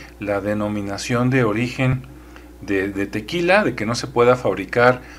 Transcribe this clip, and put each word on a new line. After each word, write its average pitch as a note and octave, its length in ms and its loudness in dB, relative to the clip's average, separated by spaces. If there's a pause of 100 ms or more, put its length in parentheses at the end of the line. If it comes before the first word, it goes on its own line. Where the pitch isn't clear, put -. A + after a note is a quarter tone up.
(200)
la G2+ 200 -2
denominación G#2 920 -2
de C3 120 2
origen B2 640 0 (540)
de, G2 300 -2
de G2 160 -4
tequila, F3 580 0
de C#3+ 100 -2
que G#2+ 120 -4
no A#2 100 -2
se - 100 -6
pueda B2 300 4
fabricar A#2+ 680 2 (160)